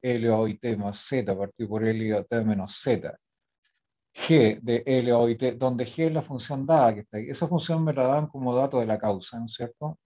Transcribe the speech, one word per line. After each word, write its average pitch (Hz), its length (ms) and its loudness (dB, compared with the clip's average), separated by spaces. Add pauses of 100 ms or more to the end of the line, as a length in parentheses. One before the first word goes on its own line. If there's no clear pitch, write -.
L 123 140 0
elevado 113 280 2
a 107 60 -2
I 101 80 -12
t 117 180 -4
más 101 220 -6
z 104 360 -2
partido 98 320 -6
por 107 160 -4
L 110 160 0
elevado 107 220 0
a - 40 -10
t 117 200 -2
menos 98 340 -2
z, 90 380 -2 (960)
g 110 460 6
de 117 240 0
L 131 140 2
elevado 120 260 4
a 117 60 4
I 117 40 -2
t, 123 180 0
donde 123 340 -2
g 165 180 -2
es 160 80 0
la 156 80 -2
función 135 460 -6
dada 139 260 6
que 104 60 -8
está 104 180 -12
ahí. 127 140 -8
Esa 156 160 -4
función 160 360 0
me 156 100 0
la 131 100 0
dan 143 240 2
como 127 260 -4
dato 131 260 2
de 117 60 2
la 107 140 0
causa, 107 400 -4
¿no 117 80 -10
es 110 80 -16
cierto? 151 500 -10